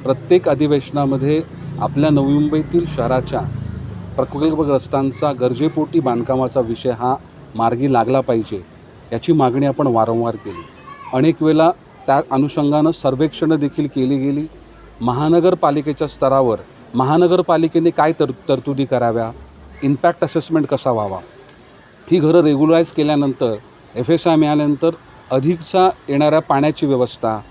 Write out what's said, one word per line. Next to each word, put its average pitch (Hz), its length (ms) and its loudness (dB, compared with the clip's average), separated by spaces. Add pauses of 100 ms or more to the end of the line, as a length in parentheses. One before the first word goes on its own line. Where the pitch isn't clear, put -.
प्रत्येक 170 440 2
अधिवेशनामध्ये 143 920 0 (360)
आपल्या 139 320 0
नवी 139 220 2
मुंबईतील 151 600 0
शहराच्या 123 460 0 (760)
प्रकल्पग्रस्तांचा 143 1160 -2
गरजेपोटी 143 680 0
बांधकामाचा 131 600 -2
विषय 117 300 -4
हा 120 240 -2 (400)
मार्गी 117 380 0
लागला 123 280 2
पाहिजे, 110 440 -4 (480)
याची 117 200 -2
मागणी 135 340 2
आपण 139 200 0
वारंवार 113 500 0
केली. 90 260 -12 (500)
अनेक 160 300 2
वेळा 156 280 4 (360)
त्या 139 140 2 (100)
अनुषंगानं 147 600 0
सर्वेक्षणं 151 680 -2
देखील 147 300 -2
केली 135 320 -2
गेली. 143 280 -2 (540)
महानगरपालिकेच्या 151 1080 2
स्तरावर 131 500 2 (360)
महानगरपालिकेने 165 960 2
काय 160 220 2
तर-, 143 200 -2 (160)
तरतुदी 139 360 -2
कराव्या, 117 460 -2 (520)
इम्पॅक्ट 147 420 0
असेसमेंट 156 420 -2
कसा 135 240 -2
व्हावा, 101 280 -2 (920)
ही 175 60 4
घरं 160 240 6
रेग्युलराईज 156 480 4
केल्यानंतर, 143 640 -2 (420)
एफएसआय 160 400 2
मिळाल्यानंतर 147 540 2 (400)
अधिकचा 170 600 0 (180)
येणाऱ्या 151 320 2
पाण्याची 151 460 0
व्यवस्था 120 520 -2 (120)